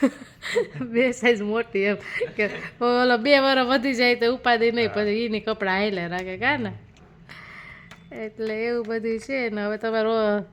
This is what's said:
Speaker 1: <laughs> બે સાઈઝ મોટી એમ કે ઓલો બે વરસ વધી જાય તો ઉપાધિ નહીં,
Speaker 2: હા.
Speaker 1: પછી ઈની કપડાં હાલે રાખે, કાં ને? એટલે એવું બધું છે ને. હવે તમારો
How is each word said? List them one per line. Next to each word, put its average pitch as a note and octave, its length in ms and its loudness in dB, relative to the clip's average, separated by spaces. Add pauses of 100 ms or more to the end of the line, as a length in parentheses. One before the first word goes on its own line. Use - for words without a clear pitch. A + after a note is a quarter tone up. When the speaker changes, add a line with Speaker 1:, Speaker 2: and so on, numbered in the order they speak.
(320)
Speaker 1:
<laughs> - 600 -6
બે B3 180 4
સાઈઝ A#3+ 300 2
મોટી G#3 380 -2
એમ G3+ 160 2 (400)
કે G#3 140 0 (320)
ઓલો B3 360 4
બે C#4 220 4
વરસ C4 280 4
વધી C4 260 2
જાય B3 220 4
તો A#3 180 2
ઉપાધિ A#3 380 2
નહીં, A#3 160 0
Speaker 2:
હા. - 60 -4
Speaker 1:
પછી G#3+ 320 0
ઈની G#3+ 140 -2
કપડાં G3 400 -2
હાલે G3 280 -2
રાખે, F#3 300 -6
કાં B3+ 240 0
ને? G3 120 -4 (1500)
એટલે A3 400 -4
એવું A#3+ 220 -2
બધું A3+ 320 -2
છે B3+ 300 -4
ને. G#3 140 -4
હવે G#3 140 -2
તમારો A3 760 0